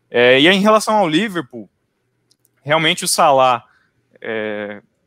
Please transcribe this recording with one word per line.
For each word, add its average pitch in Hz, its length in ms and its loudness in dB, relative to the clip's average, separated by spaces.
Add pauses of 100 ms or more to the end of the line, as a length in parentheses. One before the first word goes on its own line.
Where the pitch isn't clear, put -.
(100)
É, 123 280 4
e 143 80 4
aí, 185 80 4
em 196 60 0
relação 214 340 0
ao 202 140 0
Liverpool, 156 600 -6 (920)
realmente 160 420 -2
o 175 40 -8
Salah, 131 560 2 (560)
é, 107 640 -10 (240)